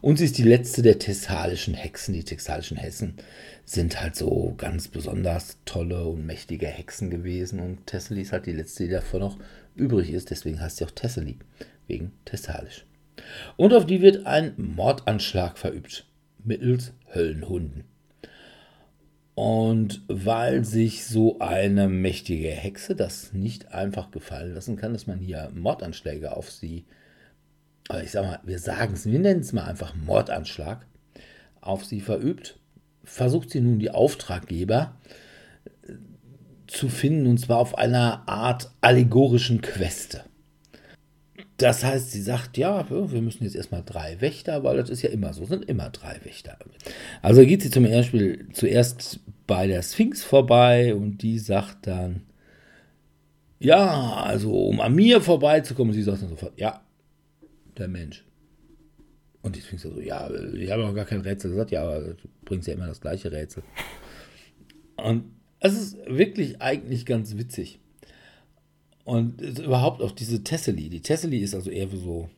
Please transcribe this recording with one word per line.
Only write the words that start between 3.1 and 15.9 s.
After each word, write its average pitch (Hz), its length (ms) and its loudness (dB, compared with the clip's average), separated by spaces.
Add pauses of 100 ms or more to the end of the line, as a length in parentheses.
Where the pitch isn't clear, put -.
sind - 380 -2
halt 80 140 -6
so 80 420 -2
ganz 85 300 -8
besonders 82 760 -6
tolle 87 400 -6
und 80 220 -6
mächtige 78 400 -8
Hexen 80 420 -10
gewesen. 90 520 -6
Und 90 260 -10
Thessaly 98 360 -8
ist 95 100 -8
halt 92 140 -6
die 87 60 -6
letzte, 78 320 -8
die 87 60 -4
davon 92 300 -2
noch 101 180 -6 (360)
übrig 110 360 0
ist. 82 200 -6
Deswegen 80 300 -6
heißt 80 180 -8
sie 82 60 -4
auch 78 60 -10
Thessaly, 80 480 -6 (480)
wegen - 260 -8 (140)
thessalisch. - 580 -12 (720)
Und 208 160 8
auf 208 140 8
die 180 160 2
wird 196 240 10
ein 151 300 2
Mordanschlag 98 1000 0
verübt, - 480 -8 (400)